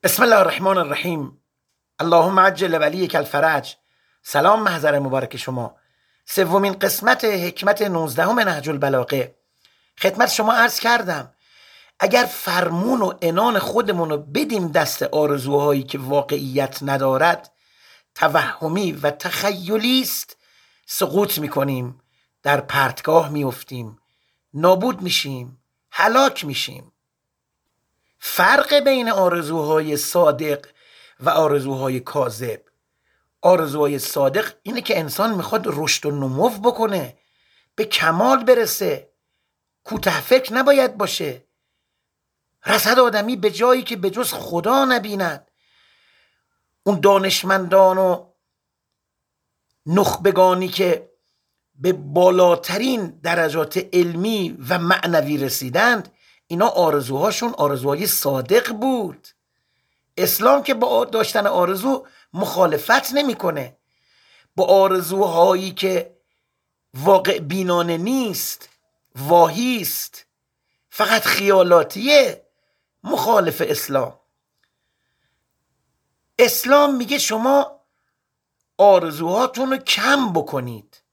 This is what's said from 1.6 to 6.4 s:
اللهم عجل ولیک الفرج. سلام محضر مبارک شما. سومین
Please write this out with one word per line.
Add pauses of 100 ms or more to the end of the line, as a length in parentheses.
اللهم
عجل
ولیک
الفرج. (460)
سلام
محضر
مبارک
شما. (500)
سومین